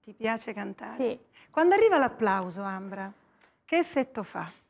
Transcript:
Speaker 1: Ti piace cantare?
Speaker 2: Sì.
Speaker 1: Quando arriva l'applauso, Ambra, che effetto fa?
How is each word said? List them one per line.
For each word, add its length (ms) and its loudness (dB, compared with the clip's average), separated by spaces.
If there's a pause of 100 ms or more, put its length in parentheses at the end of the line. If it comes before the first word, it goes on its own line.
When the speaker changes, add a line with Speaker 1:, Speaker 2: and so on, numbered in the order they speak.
Speaker 1:
Ti 140 -20
piace 400 -2
cantare? 420 -12
Speaker 2:
Sì. 220 -2 (320)
Speaker 1:
Quando 240 4
arriva 220 6
l'applauso, 640 0
Ambra, 500 -10 (540)
che 140 0
effetto 440 -2
fa? 240 -10 (240)